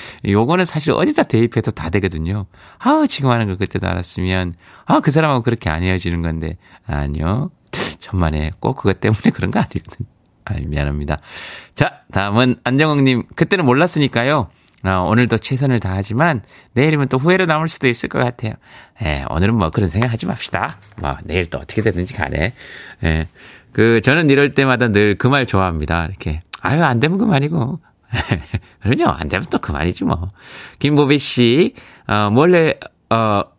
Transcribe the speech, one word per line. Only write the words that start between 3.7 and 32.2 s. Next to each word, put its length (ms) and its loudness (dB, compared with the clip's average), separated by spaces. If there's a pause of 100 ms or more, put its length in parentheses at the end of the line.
알았으면, 680 -2 (320)
아, 140 2
그 100 2
사람하고 320 2
그렇게 260 -2
안 140 2
헤어지는 400 0
건데." 340 -4 (300)
아니요. 640 -2 (500)
천만에 600 -2
꼭 180 -2
그것 220 0
때문에 200 0 (140)
그런 160 -4
거 100 0
아니거든. 460 -8 (400)
아, 80 -6 (100)
미안합니다. 540 -4 (560)
자, 260 0 (100)
다음은 540 2
안정욱님. 600 2 (100)
"그때는 320 2
몰랐으니까요. 840 2 (340)
아, 180 0
오늘도 380 2
최선을 420 0
다하지만 600 -2 (320)
내일이면 340 2
또 100 0
후회로 280 2
남을 200 0
수도 220 -2
있을 200 -2
것 120 -4
같아요." 320 -4 (500)
예, 280 -2
오늘은 260 2
뭐 140 2
그런 180 0
생각 240 0
하지 140 -6
맙시다. 520 -6 (220)
뭐 240 -4
내일 260 -2
또 80 -6
어떻게 240 -6
되든지 320 -2
간에. 380 -2 (500)
예. 240 0 (460)
그, 280 4
저는 300 4
이럴 240 4
때마다 340 2
늘 280 4
그 100 -2
말 180 4
좋아합니다. 600 0
이렇게, 380 -8 (180)
"아유, 240 2
안 160 2
되면 180 0
그만이고." 600 0 (280)
<laughs> 720 -6
그럼요. 380 0
안 100 -6
되면 220 -2
또 80 -2
그만이지 460 -4
뭐. 240 -2 (500)
김보배 400 4
씨, 560 2 (320)
어, 240 0